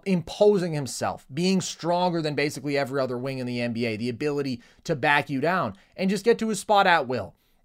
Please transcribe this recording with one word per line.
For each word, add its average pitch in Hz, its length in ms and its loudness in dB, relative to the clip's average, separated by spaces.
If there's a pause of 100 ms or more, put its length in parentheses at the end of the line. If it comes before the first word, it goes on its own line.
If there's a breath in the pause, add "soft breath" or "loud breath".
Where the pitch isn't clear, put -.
imposing 185 720 2
himself, 113 580 -6
being 180 280 2
stronger 170 640 -2
than 147 140 -4
basically 143 420 -2
every 135 220 -2
other 123 180 -2
wing 135 200 -6
in 127 80 -6
the 123 140 -4
N 120 120 -2
B 117 120 -2
A, 110 120 -2
the 120 120 -4
ability 139 540 -4 (220 loud breath)
to 165 100 -2
back 143 340 2
you 135 120 -4
down 151 360 0 (200 soft breath)
and 190 120 -2
just 202 160 -2
get 233 140 4
to 226 100 -2
his 220 120 -2
spot 196 260 4
at 160 220 4
will. 107 260 -6 (300)